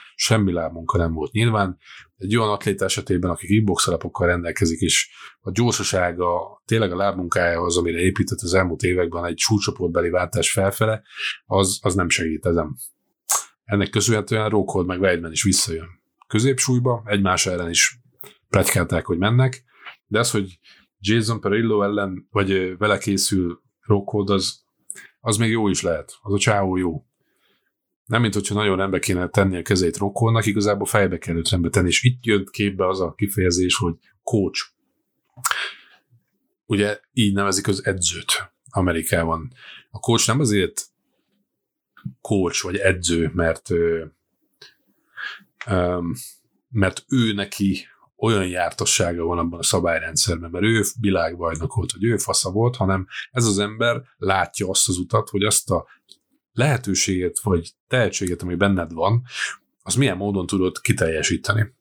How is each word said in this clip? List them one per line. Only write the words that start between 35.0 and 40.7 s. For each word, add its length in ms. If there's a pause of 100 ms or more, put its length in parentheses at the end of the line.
Ugye 340 (140)
így 200
nevezik 340
az 180
edzőt 680 (160)
Amerikában. 840 (380)
A 80
coach 280
nem 120
azért 460 (1400)